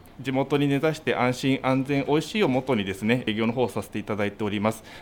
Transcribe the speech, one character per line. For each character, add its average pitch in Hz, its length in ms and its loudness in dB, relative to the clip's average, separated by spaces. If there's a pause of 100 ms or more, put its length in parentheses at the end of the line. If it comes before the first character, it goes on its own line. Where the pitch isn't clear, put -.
(220)
地 135 100 -4
元 139 260 0
に 143 120 4
根 139 100 2
ざ 156 140 2
し 151 60 -8
て - 140 0
安 123 200 2
心 135 280 0
安 131 220 2
全 139 240 0
美 143 120 4
味 - 60 2
し - 140 -4
い 208 40 4
を 175 40 4
モ 131 140 2
ッ 127 40 -12
ト 139 80 0
ー 117 40 4
に 101 80 0
で 95 80 -2
す 95 80 -8
ね、 123 260 2
営 110 60 0
業 113 140 0
の 120 40 0
方 123 120 0
を 113 40 2
さ 104 140 -6
せ - 80 -14
て 107 100 -6
い 101 40 -8
た 110 120 -4
だ 104 100 -2
い 101 60 -2
て 104 140 -4
お 101 40 0
り 101 120 -2
ま 110 100 2
す。 - 100 -12 (200)